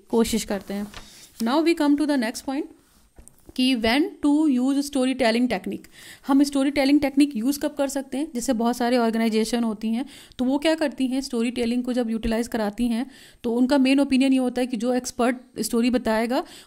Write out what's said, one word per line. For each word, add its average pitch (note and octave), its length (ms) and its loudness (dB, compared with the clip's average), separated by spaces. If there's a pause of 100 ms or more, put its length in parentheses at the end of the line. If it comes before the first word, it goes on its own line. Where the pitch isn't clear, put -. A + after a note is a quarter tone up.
कोशिश A3+ 360 2
करते G3 300 -6
हैं। G3+ 120 -6 (560)
Now C#4 220 2
we E4+ 100 4
come D4 220 2
to D4 100 0
the C#4+ 160 0
next A3 200 -6
point C#4 200 -6 (960)
कि B3+ 200 2
when A#3 260 2 (240)
to D4+ 220 4 (120)
use C4+ 160 0
storytelling B3+ 720 0
technique। G3 380 -6 (400)
हम C#4 160 6
स्टोरी C#4+ 280 0
टेलिंग C#4+ 300 4
टेक्निक C#4+ 360 2
यूज़ C4 240 -2
कब D4+ 180 -4
कर C#4 100 0
सकते C4+ 300 -6
हैं? D#4 160 -4
जैसे A#3+ 180 -2
बहुत A#3 240 0
सारे B3 200 0
ऑर्गेनाइजेशन A3+ 680 0
होती A3 240 -4
हैं A#3 180 -2 (320)
तो B3+ 60 0
वो C4+ 140 2
क्या D#4+ 160 2
करती C#4+ 320 -2
हैं, C4 140 -2
स्टोरी A#3+ 300 -2
टेलिंग A#3+ 340 -2
को B3+ 80 -4
जब A#3 180 -2
यूटिलाइज A3+ 380 -2
कराती A3+ 400 -2
हैं A#3 220 -4 (320)
तो A#3 100 -2
उनका B3+ 260 2
मेन C4+ 220 4
ओपिनियन C4+ 320 4
ये C4 60 4
होता B3 220 -2
है B3+ 60 0
कि B3+ 100 -6
जो A#3+ 180 -2
एक्सपर्ट B3 420 0 (240)
स्टोरी A#3 300 0
बताएगा A#3 540 0 (220)